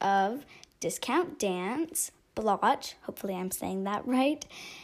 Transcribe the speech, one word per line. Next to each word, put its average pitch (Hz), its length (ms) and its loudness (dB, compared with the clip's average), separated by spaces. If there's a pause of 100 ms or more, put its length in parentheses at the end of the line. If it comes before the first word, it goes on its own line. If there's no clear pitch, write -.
of 196 420 2 (380)
Discount 269 580 0
Dance, 208 720 -2 (240)
Blotch, 214 680 2
hopefully 196 320 -6
I'm 185 160 -4
saying 190 340 -4
that 202 200 -2
right, 269 380 2 (400)